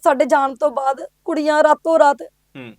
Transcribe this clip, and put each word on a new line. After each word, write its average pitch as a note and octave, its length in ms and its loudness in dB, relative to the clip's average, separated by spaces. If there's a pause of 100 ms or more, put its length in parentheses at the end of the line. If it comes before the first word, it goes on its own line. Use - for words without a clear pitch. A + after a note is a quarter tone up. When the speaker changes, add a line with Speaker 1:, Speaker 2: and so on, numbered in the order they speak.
Speaker 1:
ਸਾਡੇ D4 200 2
ਜਾਣ C4+ 300 0
ਤੋਂ D4 160 -4
ਬਾਅਦ C4+ 300 -4 (240)
ਕੁੜੀਆਂ D4+ 380 0
ਰਾਤੋਂ D4+ 360 2
ਰਾਤ C#4+ 240 2
Speaker 2:
ਹੂੰ। - 560 -20